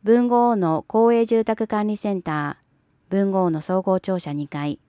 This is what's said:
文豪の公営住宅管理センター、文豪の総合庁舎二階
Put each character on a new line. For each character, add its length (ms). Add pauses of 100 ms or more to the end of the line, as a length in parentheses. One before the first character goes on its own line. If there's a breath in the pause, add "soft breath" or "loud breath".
文 240
豪 300
の 300
公 260
営 120
住 200
宅 220
管 200
理 100
セ 160
ン 100
タ 360 (520)
ー、 0
文 200
豪 200
の 100
総 200
合 180
庁 200
舎 140
二 140
階 320 (100)